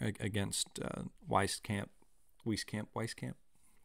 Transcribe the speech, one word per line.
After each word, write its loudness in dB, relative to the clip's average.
a-, 0
against, 0
uh, -2
Wieskamp, 2
Wieskamp, 0
Wieskamp, -4